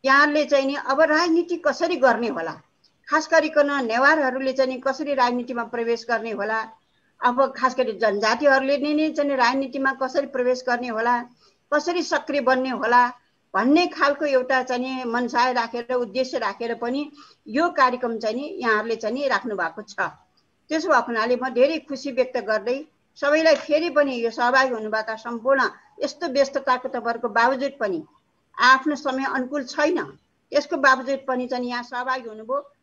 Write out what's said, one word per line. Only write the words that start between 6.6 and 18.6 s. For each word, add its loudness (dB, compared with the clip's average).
अब 2
खास 0
गरी 0
जनजातिहरूले 2
नै, -2
नै 2
चाहिँ -2
नि 0
राजनीतिमा 0
कसरी -2
प्रवेश -2
गर्ने -2
होला, 0
कसरी 0
सक्रिय -2
बन्ने 2
होला 2
भन्ने 4
खालको 0
एउटा 2
चाहिँ -2
नि -6
मनसाय 0
राखेर, -4
उद्देश्य -2
राखेर -4
पनि -4
यो 0
कार्यक्रम 0
चाहिँ -2
नि -8
यहाँहरूले 0